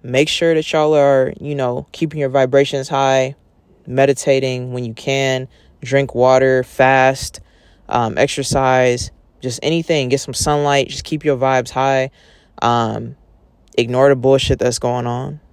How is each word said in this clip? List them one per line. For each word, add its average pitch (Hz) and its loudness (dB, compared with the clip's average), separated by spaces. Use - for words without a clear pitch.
Make 131 0
sure 165 0
that 160 -2
y'all 156 2
are, 139 4
you 147 -8
know, 135 -4
keeping 156 -6
your 135 -2
vibrations 135 2
high, 135 0
meditating 131 0
when 123 -6
you 113 -8
can, 135 -2
drink 135 0
water, 131 4
fast, 131 2
um, 117 -2
exercise, 131 0
just 127 -8
anything. 160 -2
Get 135 0
some - -10
sunlight. 147 0
Just - -12
keep 156 -6
your 143 0
vibes 131 0
high. 131 0
Um, 117 -2
ignore 127 2
the 139 4
bullshit 131 2
that's 123 -2
going 120 -4
on 131 -8